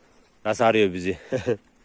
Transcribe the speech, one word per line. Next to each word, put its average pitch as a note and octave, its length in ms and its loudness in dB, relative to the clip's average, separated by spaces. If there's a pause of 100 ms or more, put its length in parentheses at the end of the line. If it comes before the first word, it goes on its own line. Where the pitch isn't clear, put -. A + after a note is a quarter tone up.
(440)
Nasıl A2 200 0
arıyor A2 300 4
bizi? F2+ 240 -4 (140)
<laughs> A#2 260 -2 (260)